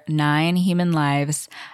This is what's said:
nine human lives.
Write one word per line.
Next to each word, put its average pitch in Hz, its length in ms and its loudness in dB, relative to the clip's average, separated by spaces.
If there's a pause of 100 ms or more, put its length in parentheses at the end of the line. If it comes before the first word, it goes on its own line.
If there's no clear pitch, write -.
nine 151 500 2
human 175 360 2
lives. 143 560 0 (260)